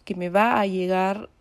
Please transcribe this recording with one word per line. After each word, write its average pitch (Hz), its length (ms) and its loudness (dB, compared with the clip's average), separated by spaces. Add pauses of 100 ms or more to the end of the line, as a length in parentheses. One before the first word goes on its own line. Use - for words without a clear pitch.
que 190 100 -6
me 175 140 -4
va 220 300 2
a 202 60 2
llegar, 185 640 -2 (120)